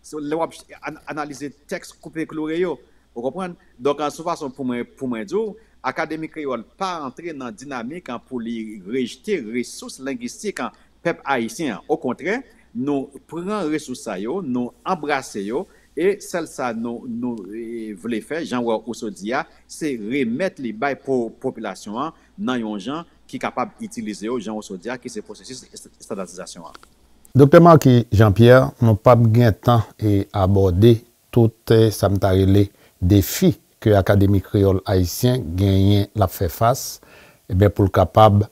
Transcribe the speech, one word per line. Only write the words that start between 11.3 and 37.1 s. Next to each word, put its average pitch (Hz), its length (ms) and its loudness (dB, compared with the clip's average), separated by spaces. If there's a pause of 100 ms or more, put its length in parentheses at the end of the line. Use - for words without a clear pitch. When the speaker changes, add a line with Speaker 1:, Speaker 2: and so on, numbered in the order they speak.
Speaker 1:
Au 151 120 -2
kontrè, 147 400 -6 (340)
nou 135 560 -6
pran 180 400 -6
resous 143 340 -8
sa 101 160 -8
yo, 131 240 -6
nou 123 300 -6 (120)
anbrase 147 600 -4
yo, 131 180 -6 (340)
e 185 240 0
sèl 165 240 -6
sa 131 300 -6
nou, 120 340 -8
nou, 117 400 -8
e, 113 480 -12
vle 113 240 -6
fè, 160 240 -8
jan 120 200 -4
wè 110 100 -2
ou 110 200 -8
so 110 140 -10
di 98 240 -10
a, 151 80 -2 (240)
se 147 320 -8
remèt 131 640 -4
li 113 100 -6
bay 135 260 -4
po-, 123 340 -4 (100)
popilasyon 107 560 -10
an, 156 140 -8 (260)
nan 120 240 -4
yon 107 200 -8
jan 151 260 -10 (200)
ki 127 140 -12
kapab 113 400 -6
itilize 104 460 -10
yo, 120 100 -6
jan 110 160 -10
wè 107 80 -10
ou - 40 -18
so 95 120 -12
di 104 140 -12
a, 127 80 -10
ki 127 100 -14
se - 160 -12
pwosesis 120 380 -18 (340)
estandatizasyon 90 720 -14
an. - 80 -20 (560)
Speaker 2:
Doktè 143 260 10
Marquis 139 540 8
Jean-Pierre, 117 640 6
nou 113 200 4
pa 123 200 6
gen 117 400 4
tan 120 240 2 (160)
e 101 240 2 (100)
abòde 98 640 4 (380)
tout, 117 400 2
eh, 110 200 6
sa 101 140 0
m 98 140 2
ta 98 120 2
rele 98 340 4 (340)
defi 101 500 4 (300)
ke 110 120 4
Akademi 98 480 4
Kreyòl 98 460 2
Ayisyen 104 560 0 (140)
genyen 98 560 4
l 104 100 2
ap 90 100 -2
fè 92 160 -4
fas, - 500 -2 (480)